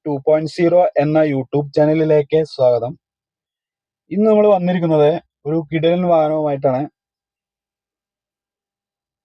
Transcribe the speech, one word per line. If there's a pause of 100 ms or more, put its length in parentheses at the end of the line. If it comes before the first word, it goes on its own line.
ടു
പോയിന്റ്
സീറോ (100)
എന്ന
YouTube
ചാനലിലേക്ക്
സ്വാഗതം. (1120)
ഇന്ന്
നമ്മൾ
വന്നിരിക്കുന്നത് (240)
ഒരു (100)
കിടിലൻ
വാഹനവുമായിട്ടാണ്. (2250)